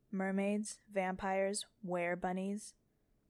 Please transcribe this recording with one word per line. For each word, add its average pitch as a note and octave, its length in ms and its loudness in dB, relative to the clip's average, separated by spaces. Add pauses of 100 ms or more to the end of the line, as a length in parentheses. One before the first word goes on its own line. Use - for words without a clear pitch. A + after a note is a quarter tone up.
(120)
mermaids, G3 680 0 (120)
vampires, G3 720 0 (160)
were-bunnies. F#3 920 -2 (540)